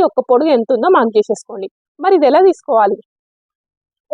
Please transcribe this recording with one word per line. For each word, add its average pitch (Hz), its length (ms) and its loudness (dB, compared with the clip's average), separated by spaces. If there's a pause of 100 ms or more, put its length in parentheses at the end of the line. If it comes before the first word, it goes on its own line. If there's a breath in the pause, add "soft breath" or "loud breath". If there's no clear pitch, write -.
యొక్క - 140 -4 (100)
పొడుగు 262 280 2
ఎంత 226 180 -4
ఉందో 240 200 -2
మార్క్ 233 220 0
చేసేసుకోండి. 202 500 -4 (360)
మరి 392 140 0
ఇది 294 120 0
ఎలా 320 180 2
తీసుకోవాలి, 220 500 -2 (1160)